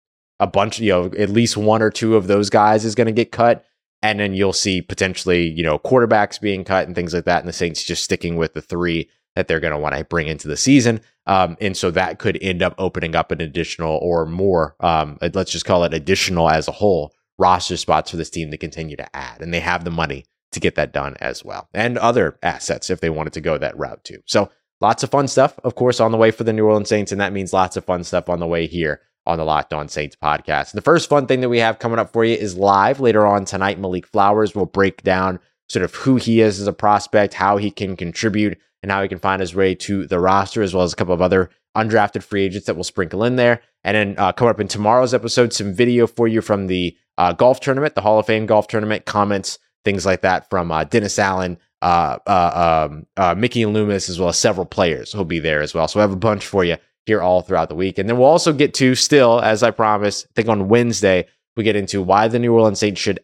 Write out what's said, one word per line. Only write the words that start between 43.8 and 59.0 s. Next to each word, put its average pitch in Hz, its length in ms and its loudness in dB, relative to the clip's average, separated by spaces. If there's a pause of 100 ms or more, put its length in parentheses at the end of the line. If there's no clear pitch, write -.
And 101 120 0
then, 101 240 0
uh, 95 120 2
coming 120 200 2
up 98 80 -2
in 101 80 -4
tomorrow's 113 480 2
episode, 117 360 0
some 101 220 -6
video 120 320 4
for 117 220 0
you 110 140 0
from 101 260 -2
the, 90 280 -2 (220)
uh, 87 160 2
golf 127 260 4
tournament, 143 360 -2
the 104 60 -2
Hall 107 180 4
of 107 80 0
Fame 110 180 0
golf 104 220 2
tournament, 107 380 -4
comments, 101 520 -2 (260)
things 196 220 -2
like 92 160 0
that 92 280 0
from, 87 220 -2
uh, 80 120 0
Dennis 104 340 -2
Allen, 92 400 -2 (240)
uh, 85 460 2
uh, 85 600 2
um, 76 180 -16 (100)
uh, 90 180 2
Mickey 117 300 0
Loomis, 104 440 -2
as 87 100 -6
well 90 100 2
as - 80 -2
several 92 280 0
players 80 460 -2
who'll 101 140 -4
be 80 140 -4
there 76 220 -2
as 76 120 -6
well. 80 140 0
So 101 120 -2
we - 20 6
have 104 100 2
a 98 40 -6
bunch 101 300 -2
for 98 180 0
you 82 140 0 (300)
here 107 140 2
all 90 200 2
throughout 82 280 -2
the 76 60 -12
week. 90 220 -4
And 98 100 -2
then 117 100 0
we'll 127 100 6
also 165 260 4
get 139 220 0
to 127 180 4
still, 120 480 4